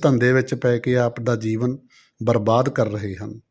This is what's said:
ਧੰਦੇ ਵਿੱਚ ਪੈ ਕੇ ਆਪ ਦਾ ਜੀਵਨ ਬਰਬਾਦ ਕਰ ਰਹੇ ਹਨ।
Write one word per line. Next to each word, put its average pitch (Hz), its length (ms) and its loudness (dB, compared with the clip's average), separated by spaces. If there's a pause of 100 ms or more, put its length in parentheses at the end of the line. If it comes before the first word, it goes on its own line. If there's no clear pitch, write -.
ਧੰਦੇ 127 300 4
ਵਿੱਚ 131 220 0
ਪੈ 120 240 0
ਕੇ 127 180 0
ਆਪ 120 240 0
ਦਾ 120 160 0
ਜੀਵਨ 110 400 -2 (460)
ਬਰਬਾਦ 113 460 2
ਕਰ 123 180 0
ਰਹੇ 101 280 -6
ਹਨ। 107 260 -14 (100)